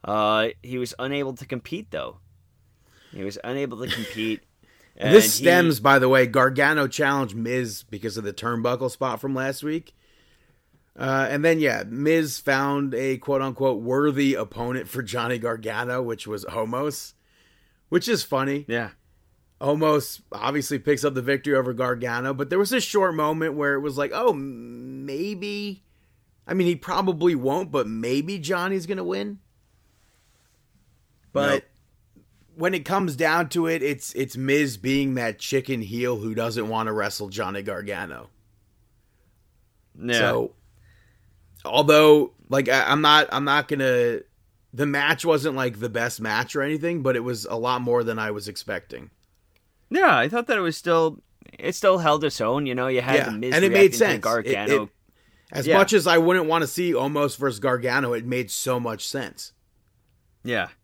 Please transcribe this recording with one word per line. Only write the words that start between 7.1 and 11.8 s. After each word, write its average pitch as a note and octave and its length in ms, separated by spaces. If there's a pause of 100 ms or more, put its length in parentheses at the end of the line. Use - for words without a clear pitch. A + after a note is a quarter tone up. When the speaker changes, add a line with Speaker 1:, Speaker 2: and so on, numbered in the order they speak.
Speaker 2:
Miz A#2 460
because G#2 340
of A2 80
the G2+ 80
turnbuckle A#2+ 580
spot B2 300
from C#3 140
last C3 280
week. D#3 320 (1040)
Uh, C3+ 300
and C#3+ 160
then, E3 160
yeah, A2+ 260